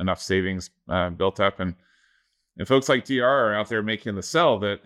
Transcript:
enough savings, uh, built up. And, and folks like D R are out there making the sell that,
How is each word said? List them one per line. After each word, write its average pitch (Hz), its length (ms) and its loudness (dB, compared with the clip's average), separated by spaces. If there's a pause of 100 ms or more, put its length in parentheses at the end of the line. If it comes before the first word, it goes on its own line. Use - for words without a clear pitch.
enough 92 200 -2
savings, 95 480 -2 (200)
uh, 90 200 0
built 90 300 -2
up. 98 220 0
And, 90 140 -2 (840)
and - 100 -6
folks 135 220 2
like 131 160 0
D 131 160 -2
R 123 300 4
are 104 40 -2
out 104 140 -2
there 110 120 0
making 107 340 -4
the 92 80 -6
sell 156 360 2
that, 101 260 -2